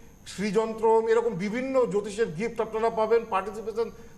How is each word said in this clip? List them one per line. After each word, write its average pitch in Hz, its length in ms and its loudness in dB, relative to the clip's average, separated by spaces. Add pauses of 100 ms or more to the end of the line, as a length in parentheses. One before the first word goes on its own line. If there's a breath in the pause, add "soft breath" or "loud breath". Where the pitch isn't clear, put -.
(280 loud breath)
শ্রীযন্ত্রম, 220 800 2
এরকম 233 260 4
বিভিন্ন 247 520 0
জ্যোতিষের 202 420 0
gift 214 340 -4
আপনারা 220 280 0
পাবেন, 220 400 2
participation 208 640 -4 (260 loud breath)